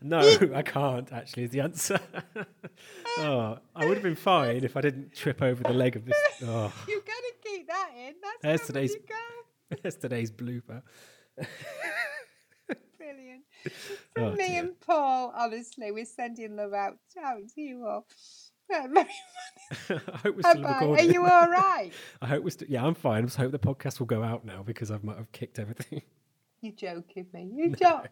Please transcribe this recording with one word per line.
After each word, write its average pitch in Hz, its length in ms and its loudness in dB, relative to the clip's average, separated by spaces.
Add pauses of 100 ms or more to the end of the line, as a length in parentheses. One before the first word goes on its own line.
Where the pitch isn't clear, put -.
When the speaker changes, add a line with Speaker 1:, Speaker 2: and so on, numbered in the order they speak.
Speaker 1:
No, 160 160 2 (360)
I 139 80 0
can't, 135 500 -2
actually, 123 300 -8
is 120 80 -4
the 135 100 -2
answer. 175 380 0 (360)
<laughs> 208 100 -8 (720)
Oh, 120 420 0 (160)
I 160 100 -2
would 190 120 4
have 202 60 -6
been 170 120 0
fine 135 480 2
if 131 140 -4
I 135 40 -2
didn't 139 320 -2
trip - 280 -2
over 127 220 2
the 120 100 2
leg 127 240 4
of 110 80 -10
this. 131 100 2 (280)
Oh. 113 380 -4
Speaker 2:
<laughs> - 60 -12
You've 415 180 -4
gotta 480 280 -10 (100)
keep 392 240 -10
that 349 280 -4
in. 254 260 -16
That's 415 200 -10
Speaker 1:
There's 151 200 2
Speaker 2:
how - 60 -10
Speaker 1:
today's, 135 260 -2
Speaker 2:
you 427 140 -10
go. 466 680 -12
Speaker 1:
<laughs> - 60 -18
there's 185 140 -8
today's 117 340 -6
blooper. 120 500 -10 (560)
<laughs> - 1600 -10
Speaker 2:
Brilliant. 269 460 -18 (220)
Speaker 1:
Oh, - 40 -6 (460)
Speaker 2:
From 440 220 -2
me 370 100 0
Speaker 1:
dear. 359 140 -2
Speaker 2:
and 359 180 -8
Paul, 262 560 0
honestly, 233 560 -6
we're 226 140 -6
sending 233 500 -10
love 208 180 -6
out, 202 240 -4 (240)
out 254 180 -6 (160)
to 302 60 -10
you 254 240 -10
all. 208 220 -6 (300)
<laughs> - 340 -20
Very 294 160 -2
funny. 330 220 4 (800)
Speaker 1:
<laughs> 175 120 -2 (120)
I - 60 -10
hope - 180 0
we're - 60 -4
still 339 200 8
Speaker 2:
Bye-bye. 269 160 0
Speaker 1:
recording. 339 300 6
Speaker 2:
Are - 40 8
you 349 120 4
all 349 240 10
right? 349 420 2 (140)
Speaker 1:
<laughs> - 160 -16
I 117 60 -4
hope 143 180 0
we're 175 60 0
still, - 180 -12
yeah, 127 160 0
I'm 165 100 4
fine. 117 280 2
I - 20 2
just 123 120 -4
hope 131 140 2
the 143 80 -4
podcast - 400 0
will 120 80 -2
go 110 160 0
out 113 220 -4
now 98 180 -12
because 110 260 -8
I 104 140 -6
might 107 140 -8
have 113 160 -14
kicked - 260 -10
everything. 110 420 -10 (300)
<laughs> - 300 -20
Speaker 2:
You're 214 140 -12
joking 180 580 -10
me. 180 200 -12
You 320 180 2
Speaker 1:
No. - 40 -2
Speaker 2:
don't. 330 360 4